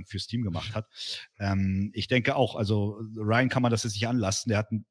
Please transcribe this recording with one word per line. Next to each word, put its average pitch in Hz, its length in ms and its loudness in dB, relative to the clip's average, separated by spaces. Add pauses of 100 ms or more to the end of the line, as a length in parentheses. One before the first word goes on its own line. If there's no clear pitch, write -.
fürs - 220 -8
Team 117 160 -4
gemacht 90 320 -4
hat. 110 100 -4 (540)
Ähm, 98 560 0
ich 104 120 -4
denke 127 280 2
auch, 131 200 2
also 104 440 0 (160)
Ryan 113 340 4
kann 127 140 2
man 120 80 4
das 110 120 2
jetzt 110 100 -4
nicht 101 140 -2
anlasten, 113 440 0
der 104 80 4
hat 107 100 -2
einen 107 220 -4